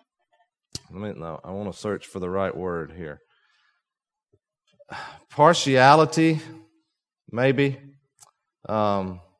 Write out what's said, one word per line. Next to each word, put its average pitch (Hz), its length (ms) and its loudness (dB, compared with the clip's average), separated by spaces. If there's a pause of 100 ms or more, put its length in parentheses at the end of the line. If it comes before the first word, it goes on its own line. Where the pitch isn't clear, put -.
(920)
let 101 240 -12
me, - 60 -18
no, 80 240 -14
I 87 60 -16
wanna 98 220 -10
search - 340 -8
for - 120 -14
the 90 120 -8
right 95 260 -4
word 85 400 -8
here. 78 240 -14 (2000)
Partiality, 156 1120 4 (880)
maybe. 135 480 0 (920)
Um, 98 520 -2 (200)